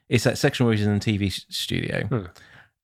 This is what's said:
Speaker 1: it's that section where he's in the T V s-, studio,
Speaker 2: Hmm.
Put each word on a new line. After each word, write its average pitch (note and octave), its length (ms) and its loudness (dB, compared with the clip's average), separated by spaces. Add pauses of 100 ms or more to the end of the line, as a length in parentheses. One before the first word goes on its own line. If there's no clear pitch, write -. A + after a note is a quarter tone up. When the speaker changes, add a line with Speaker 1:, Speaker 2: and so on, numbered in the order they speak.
Speaker 1:
it's A#2 160 2
that A#2 140 2
section C3+ 280 2
where A2+ 100 4
he's G#2 100 2
in G#2 80 2
the G2+ 60 2
T G#2+ 180 0
V G2 100 0
s-, - 220 -6
studio, - 580 -4
Speaker 2:
Hmm. A2 180 -4 (580)